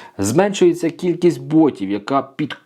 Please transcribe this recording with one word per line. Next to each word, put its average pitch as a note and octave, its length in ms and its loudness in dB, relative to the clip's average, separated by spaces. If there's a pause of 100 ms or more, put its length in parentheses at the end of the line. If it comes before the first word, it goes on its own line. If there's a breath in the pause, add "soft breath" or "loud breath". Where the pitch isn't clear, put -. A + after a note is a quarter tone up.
(180 loud breath)
зменшується E3+ 720 0
кількість E3+ 520 0
ботів, C#3 480 0
яка G#2 320 -2
під - 440 -10